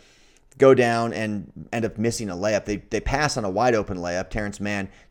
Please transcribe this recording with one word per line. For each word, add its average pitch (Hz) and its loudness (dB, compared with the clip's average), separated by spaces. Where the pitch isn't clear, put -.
go 135 10
down 117 2
and 104 -6
end 113 -2
up - -4
missing 113 -2
a 87 -6
layup. 98 0
They, 104 -4
they - -6
pass 143 -2
on 113 -4
a 98 -2
wide 113 2
open 101 -2
layup. 87 -4
Terrence 104 -6
Mann 101 -4